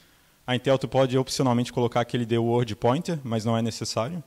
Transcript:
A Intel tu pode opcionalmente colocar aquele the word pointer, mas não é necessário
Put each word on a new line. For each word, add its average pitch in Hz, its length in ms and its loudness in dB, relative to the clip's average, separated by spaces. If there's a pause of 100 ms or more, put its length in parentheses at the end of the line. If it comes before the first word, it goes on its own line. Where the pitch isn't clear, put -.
(480)
A 127 80 0
Intel 131 240 2
tu 120 80 -4
pode 131 300 2
opcionalmente 123 560 0
colocar 120 280 0
aquele 120 240 -2
the 117 140 2
word 117 380 2
pointer, 151 460 0
mas 113 220 -2
não 117 100 2
é 113 60 0
necessário 120 640 -4